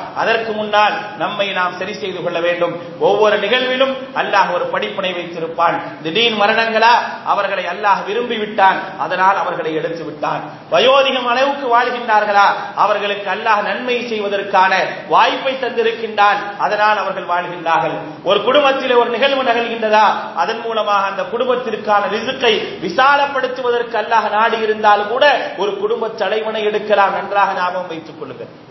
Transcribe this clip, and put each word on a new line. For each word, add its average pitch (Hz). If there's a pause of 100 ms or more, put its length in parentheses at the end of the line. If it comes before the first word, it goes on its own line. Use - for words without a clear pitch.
(160)
அதற்கு 220
முன்னால் 208
நம்மை 202
நாம் 185
சரி 196
செய்து 185
கொள்ள 170
வேண்டும். 170 (240)
ஒவ்வொரு 202
நிகழ்விலும் 254 (220)
அல்லாஹ் 185
ஒரு 175
படிப்பினை 190
வைத்திருப்பான். 165 (240)
திடீர் 214
மரணங்களா? 220 (340)
அவர்களை 190
அல்லாஹ் 185
விரும்பி 233
விட்டான், 202 (200)
அதனால் 185
அவர்களை 165
எடுத்து 160
விட்டான். 151 (280)
வயோதிகம் 254
அளவுக்கு 277
வாழ்கின்றார்களா? 226 (300)
அவர்களுக்கு 202
அல்லாஹ் 208
நன்மை 240
செய்வதற்கான 202 (240)
வாய்ப்பை 262
தந்திருக்கின்றான், 220 (180)
அதனால் 208
அவர்கள் 190
வாழ்கின்றார்கள். 165 (280)
ஒரு 196
குடும்பத்திலே 269
ஒரு 240
நிகழ்வு 269
நிகழ்கின்றதா? 220 (300)
அதன் 208
மூலமாக 208
அந்த 185
குடும்பத்திற்கான 214
ரிசுக்கை 233 (280)
விசாலப்படுத்துவதற்கு 254
அல்லாஹ் 214
நாடி 220
இருந்தாலும் 214
கூட 262
ஒரு 196
குடும்ப 220
தலைவனை 214
எடுக்கலாம். 202
நன்றாக 190
ஞாபகம் 180
வைத்துக் 160
கொள்ளுங்கள். 123 (240)